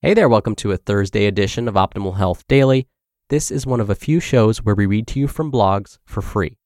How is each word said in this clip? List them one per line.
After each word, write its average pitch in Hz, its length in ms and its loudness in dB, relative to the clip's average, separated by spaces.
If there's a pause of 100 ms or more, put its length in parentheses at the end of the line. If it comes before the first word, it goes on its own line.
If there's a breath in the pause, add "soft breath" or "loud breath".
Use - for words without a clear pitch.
Hey 180 120 2
there, 214 140 4
welcome 110 300 2
to 101 160 -4
a 90 40 -4
Thursday 101 500 0
edition 101 400 -2
of 104 80 -4
Optimal 95 420 -2
Health 92 300 -2
Daily. 131 400 2 (420)
This 151 220 -2
is 131 140 -6
one 127 140 -2
of 104 100 -2
a 98 60 0
few 156 240 0
shows 113 400 2
where 104 160 0
we 101 100 2
read 104 220 0
to - 120 -6
you 143 80 0
from 151 240 -6
blogs 98 540 0
for - 160 -6
free - 440 -6